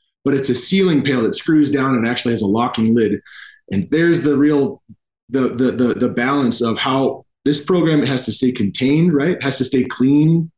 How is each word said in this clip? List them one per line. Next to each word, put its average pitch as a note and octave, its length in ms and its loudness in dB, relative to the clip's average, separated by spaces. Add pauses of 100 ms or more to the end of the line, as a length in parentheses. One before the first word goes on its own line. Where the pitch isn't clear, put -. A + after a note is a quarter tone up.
(240)
But C#3 120 0
it's C3+ 140 -2
a B2 60 0
ceiling F3+ 480 0
pail C3 200 -2
that G2+ 120 0
screws D3+ 360 2
down C3+ 240 0
and A2+ 120 0
actually A#2+ 240 -2
has A2 100 -2
a G#2+ 60 -2
locking A2+ 480 0
lid. G#2 240 0 (520)
And F#2+ 200 -4
there's E3 300 2
the C#3+ 160 2
real, C#3+ 440 0 (480)
the, B2+ 200 0
the, A#2 220 0
the, A#2 240 0
the A2+ 140 -2
balance B2 520 -2
of A2+ 160 -2
how C3+ 480 -2 (200)
this D3 180 0
program D#3+ 420 2
has C3 200 -2
to A2 60 -4
stay B2+ 220 0
contained, C#3 600 0
right? D3 180 0
It - 120 -6
has C3+ 140 -2
to B2+ 80 -2
stay B2+ 180 0
clean, D3+ 760 2